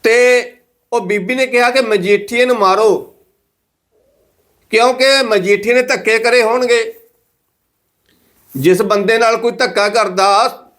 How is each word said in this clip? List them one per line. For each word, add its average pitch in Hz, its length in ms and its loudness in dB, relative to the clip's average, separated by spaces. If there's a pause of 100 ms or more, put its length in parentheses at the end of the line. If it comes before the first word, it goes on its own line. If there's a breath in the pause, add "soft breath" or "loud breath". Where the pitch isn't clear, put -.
ਤੇ 247 400 2 (500)
ਉਹ 233 80 -2
ਬੀਬੀ 196 340 -4
ਨੇ 262 120 -2
ਕਿਹਾ 247 240 0
ਕਿ 262 100 0
ਮਜੀਠੀਏ 214 640 0
ਨੂੰ 247 100 0
ਮਾਰੋ, 196 600 0 (1500)
ਕਿਉਂਕਿ 247 360 2 (180)
ਮਜੀਠੀਏ 208 500 0
ਨੇ 247 80 4
ਧੱਕੇ 226 380 -2
ਕਰੇ 233 240 2
ਹੋਣਗੇ। 233 560 -2 (1600)
ਜਿਸ 175 260 2
ਬੰਦੇ 208 360 0
ਨਾਲ 226 200 0
ਕੋਈ 233 140 -2
ਧੱਕਾ 208 380 -2
ਕਰਦਾ 202 680 0 (200)